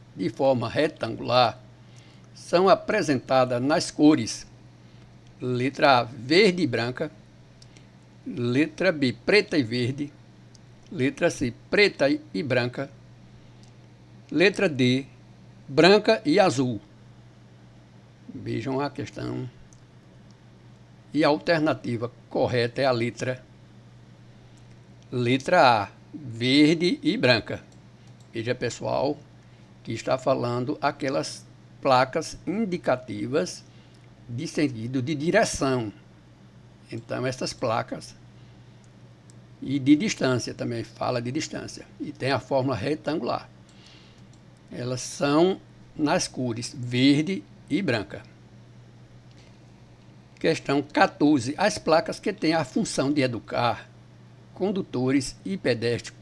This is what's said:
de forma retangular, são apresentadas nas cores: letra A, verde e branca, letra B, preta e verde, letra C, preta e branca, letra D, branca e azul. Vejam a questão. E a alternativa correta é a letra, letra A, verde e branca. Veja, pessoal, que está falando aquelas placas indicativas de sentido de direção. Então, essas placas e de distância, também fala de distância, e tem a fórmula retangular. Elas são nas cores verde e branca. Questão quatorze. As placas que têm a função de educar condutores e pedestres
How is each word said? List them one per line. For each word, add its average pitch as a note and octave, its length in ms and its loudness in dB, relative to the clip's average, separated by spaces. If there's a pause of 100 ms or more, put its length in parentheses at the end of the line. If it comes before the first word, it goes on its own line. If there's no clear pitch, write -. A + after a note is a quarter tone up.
(160)
de F#3 140 -4
forma C3 380 2
retangular, B2 920 0 (760)
são F3+ 340 2
apresentadas C3 920 2
nas D3+ 300 0
cores: D3 560 2 (920)
letra B2+ 600 2
A, A#2 40 2
verde D#3+ 600 2
e C#3 40 0
branca, A#2+ 440 -4 (1120)
letra D#3 680 0
B, C3+ 240 -2 (100)
preta G3 300 2
e D3 80 2
verde, B2 480 -4 (800)
letra D3 380 -2
C, B2 240 -4 (160)
preta F#3+ 400 2
e D3+ 320 -4
branca, B2 480 -2 (1400)
letra F#3+ 360 2
D, C3 380 2 (600)
branca F#3+ 580 6
e E3 140 4
azul. B2+ 420 0 (1500)
Vejam A#2+ 460 -6
a C#3+ 100 -4
questão. B2 580 -8 (1700)
E D3 100 2
a D#3 40 4
alternativa C#3+ 840 0 (160)
correta A#2+ 540 -2
é C#3 40 2
a C3 60 4
letra, B2 520 -4 (1700)
letra B2+ 720 4
A, F#2+ 60 -8 (220)
verde D3 920 2
e E3+ 120 0
branca. B2 480 2 (720)
Veja, A#2 220 -4
pessoal, B2+ 600 -4 (680)
que - 80 -10
está C3 260 -2
falando B2+ 640 -2
aquelas C#3+ 640 -4 (340)
placas C3 560 0 (120)
indicativas D#3+ 1160 -4 (640)
de B2+ 200 -8
sentido B2+ 560 -2
de D3+ 100 -4
direção. C#3 800 0 (1000)
Então, A#2+ 360 -6
essas C3 260 -6
placas A#2+ 600 -6 (1500)
e C3+ 160 -4
de C#3 180 6
distância, C3 560 0
também A#2+ 320 -6
fala A#2+ 380 -4
de B2 100 -6
distância, - 540 -8 (140)
e B3 120 -10
tem C3+ 200 -4
a B2 80 0
fórmula C3+ 360 -2
retangular. D3 720 -4 (1200)
Elas B2 300 -8
são E3 600 2 (340)
nas D#3 320 0
cores A#2+ 480 -8
verde C#3 680 2 (260)
e F3+ 140 -2
branca. A#2 400 -4 (2250)
Questão D3 420 0
quatorze. D3 720 2
As G3+ 220 0
placas E3 420 0
que G#3+ 140 -4
têm E3 220 0
a D#3+ 100 0
função D3 460 -2
de C#3+ 100 0
educar A#2 720 -2 (600)
condutores C#3 880 -2
e F#3+ 140 -6
pedestres A#2 640 -2